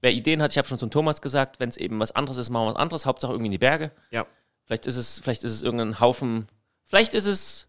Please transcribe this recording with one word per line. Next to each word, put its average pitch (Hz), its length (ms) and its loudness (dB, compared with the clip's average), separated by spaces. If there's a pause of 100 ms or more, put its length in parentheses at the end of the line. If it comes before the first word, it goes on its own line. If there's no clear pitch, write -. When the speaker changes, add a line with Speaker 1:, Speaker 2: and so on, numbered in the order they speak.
Speaker 1:
wer 123 100 6
Ideen 151 300 0
hat. 147 100 2
Ich - 60 2
hab 139 80 2
schon 127 120 -6
zum 113 120 -4
Thomas 151 320 0
gesagt, 135 380 -2
wenn's 117 180 -4
eben - 200 -4
was 107 140 0
anderes 135 240 -2
ist, 120 140 -4
machen 117 160 2
wir 110 80 -2
was - 60 -6
anderes. 165 260 -2
Hauptsache 127 260 -2
irgendwie 113 140 -2
in 101 60 0
die 92 60 -2
Berge. 151 320 2 (200)
Speaker 2:
Ja. 117 160 -4 (400)
Speaker 1:
Vielleicht 113 200 -6
ist 123 100 -2
es, - 240 -2
vielleicht - 240 -4
ist 117 80 -2
es 110 100 -4
irgendein 113 360 -2
Haufen, 120 480 2 (380)
vielleicht 220 300 4
ist 214 120 2
es - 420 -2